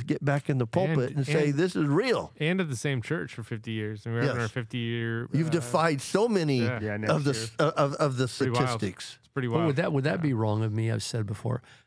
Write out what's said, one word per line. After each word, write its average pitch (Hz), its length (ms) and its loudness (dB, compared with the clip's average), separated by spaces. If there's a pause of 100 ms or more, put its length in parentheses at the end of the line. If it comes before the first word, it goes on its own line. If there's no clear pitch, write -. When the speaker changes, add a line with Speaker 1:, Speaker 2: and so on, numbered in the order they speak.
Speaker 1:
get 151 200 -2
back 143 260 0
in 139 80 0
the 120 100 0
pulpit 160 440 2
Speaker 2:
And, 147 80 -4
Speaker 1:
and 131 60 0
say, 147 240 2
Speaker 2:
and, 139 80 0
Speaker 1:
"This 180 200 0
is 160 100 2
real." 165 540 2
Speaker 2:
and 175 180 0
at 170 100 0
the 127 60 -2
same 131 260 -2
church 151 320 -4
for 120 80 -10
fifty 113 300 -8
years. 107 340 -6
And 113 80 -4
we're 117 100 0
having 131 120 0
Speaker 1:
Yes. 117 80 0
Speaker 2:
our 110 60 0
fifty 123 300 -6
year, 117 520 -4
Speaker 1:
You've 160 160 2
Speaker 2:
uh, 151 40 0
Speaker 1:
defied 160 500 2
so 214 260 2
many 156 360 2
Speaker 2:
Yeah. 123 180 0
Speaker 3:
Yeah, 104 140 -2 (140)
Speaker 1:
of 156 140 2
the 139 80 2
Speaker 3:
next 113 120 -2
Speaker 1:
s-, 110 140 -8
Speaker 3:
year. 151 120 2
Speaker 1:
uh, - 80 0
of, 143 160 2
of 139 240 0
the 127 100 2
Speaker 2:
Pretty 131 240 0
wild. 127 160 4
Speaker 1:
statistics. 107 520 -4
Speaker 2:
It's - 100 -20
pretty 127 180 -4
Speaker 4:
But 113 80 -2
Speaker 2:
wild. 165 120 4
Speaker 4:
would 139 100 2
that, 156 160 0
would 135 100 2
that 165 140 0
Speaker 2:
Yeah. 175 60 -2
Speaker 4:
be 139 100 2
wrong 107 280 2
of 110 120 0
me? 113 180 0
I've 110 120 -2
said 110 220 -4
before, 117 380 -4 (240)